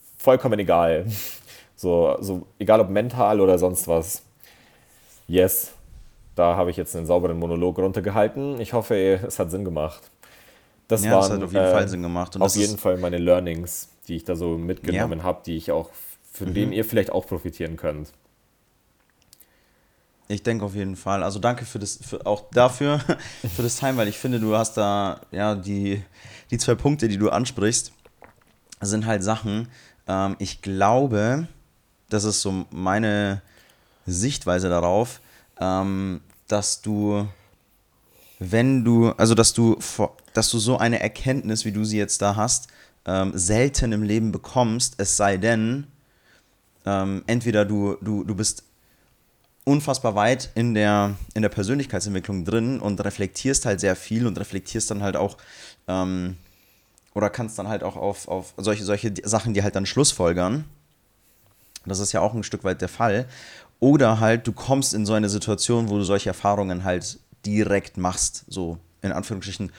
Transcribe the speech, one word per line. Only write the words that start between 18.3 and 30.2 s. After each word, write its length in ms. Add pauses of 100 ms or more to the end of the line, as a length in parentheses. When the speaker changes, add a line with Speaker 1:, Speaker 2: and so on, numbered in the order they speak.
Speaker 2:
Ich 140
denke 220
auf 100
jeden 220
Fall. 260
Also 160
danke 260
für 140
das, 240
für, 240
auch 260
dafür, 480
<laughs> 560
für 60
das 140
Time, 220
weil 100
ich 100
finde, 220
du 160
hast 200
da, 440 (100)
ja, 240
die, 480 (480)
die 80
zwei 160
Punkte, 340
die 100
du 120
ansprichst, 600 (880)
sind 260
halt 160
Sachen, 460 (400)
ähm, 300